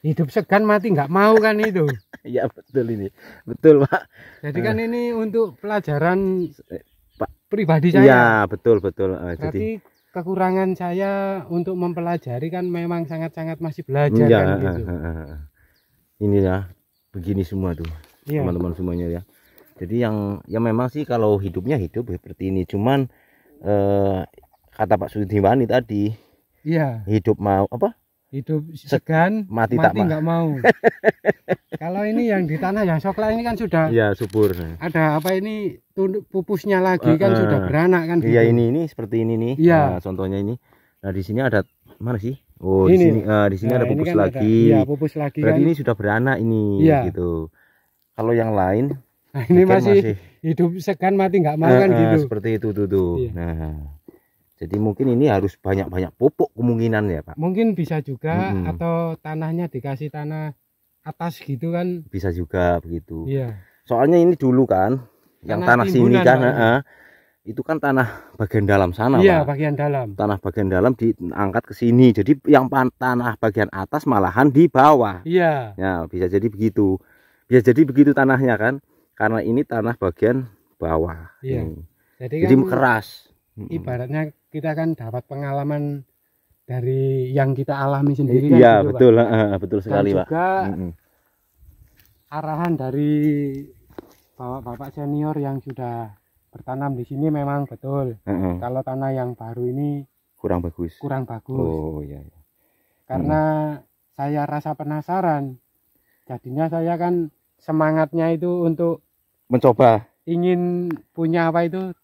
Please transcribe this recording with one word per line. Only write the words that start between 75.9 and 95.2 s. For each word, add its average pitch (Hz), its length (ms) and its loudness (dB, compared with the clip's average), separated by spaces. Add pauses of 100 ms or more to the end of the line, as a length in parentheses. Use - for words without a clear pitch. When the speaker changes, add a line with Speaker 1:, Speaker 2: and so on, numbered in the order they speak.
Speaker 2:
bisa 90 240 -2
jadi 101 160 0
begitu. 104 560 0 (480)
Bisa 120 160 6
jadi 127 160 4
begitu 139 320 4
tanahnya 131 400 2
kan. 117 240 -2 (340)
Karena 110 300 -2
ini 117 240 -2
tanah 117 320 -4
bagian 117 480 0 (320)
bawah. 82 640 -4
Speaker 1:
Iya. 127 240 -6
Speaker 2:
Ini. 80 160 -12 (340)
Speaker 1:
Jadi 127 200 -10 (100)
Speaker 2:
Jadi 131 80 6
Speaker 1:
kan 131 160 4
Speaker 2:
keras. 123 360 0 (460)
Mm-mm. 107 160 -14
Speaker 1:
ibaratnya 127 540 -6 (260)
kita 156 240 -8
kan 160 240 -4
dapat 117 320 -10
pengalaman 143 800 -6 (560)
dari 131 640 -2
yang 135 220 0
kita 135 220 -4
alami 139 420 0
sendiri 135 320 0
Speaker 2:
Iya, - 0 -
Speaker 1:
kan 135 80 6
gitu, 120 80 10
Pak. 110 300 8
Speaker 2:
betul, 123 240 10
heeh, 113 260 4 (160)
betul 98 180 -4
Speaker 1:
Dan 95 60 -4
Speaker 2:
sekali, 101 260 0
Pak. 92 140 0
Speaker 1:
juga 165 220 -2 (180)
Speaker 2:
Mm-mm. 90 260 -6 (1400)
Speaker 1:
arahan 156 420 -4
dari 143 380 -2 (1200)
bapak-bapak 123 600 -12
senior 147 400 -4